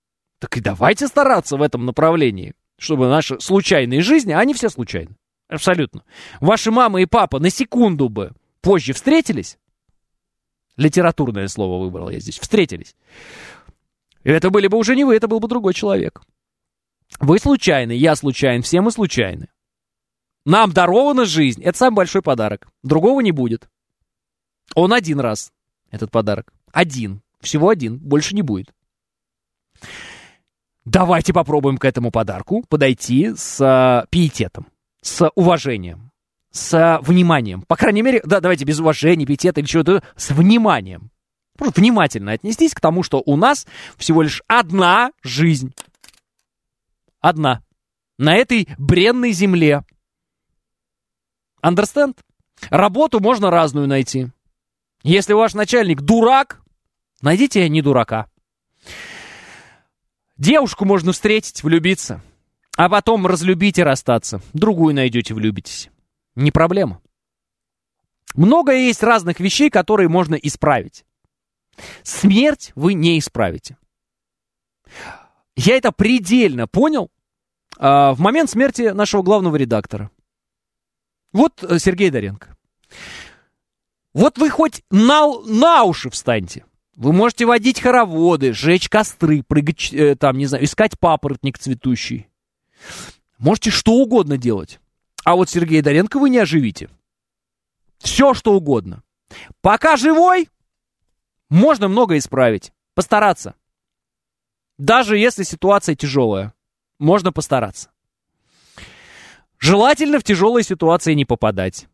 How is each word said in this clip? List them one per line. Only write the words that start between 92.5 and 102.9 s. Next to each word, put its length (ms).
Можете 340
что 220
угодно 440
делать. 440
А 120
вот 140
Сергея 320
Доренко 360
вы 120
не 80
оживите. 500
Все, 340
что 220
угодно. 480
Пока 360
живой, 520
можно 380
много 280
исправить. 560